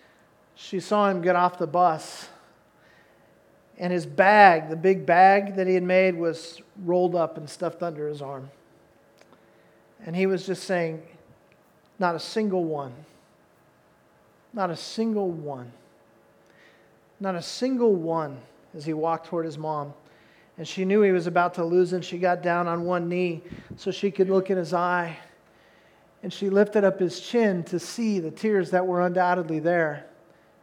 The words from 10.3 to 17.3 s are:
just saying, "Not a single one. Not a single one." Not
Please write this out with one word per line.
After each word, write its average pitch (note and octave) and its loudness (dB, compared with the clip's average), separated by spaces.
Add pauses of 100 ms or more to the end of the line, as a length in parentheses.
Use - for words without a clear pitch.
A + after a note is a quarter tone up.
just F3+ -8
saying, E3 -2 (960)
"Not F3 0
a D#3+ -6
single F#3+ -2
one. C#3+ -8 (1500)
Not F#3+ -4
a E3 -6
single G#3 -4
one." C#3 -12 (1500)
Not F#3+ -4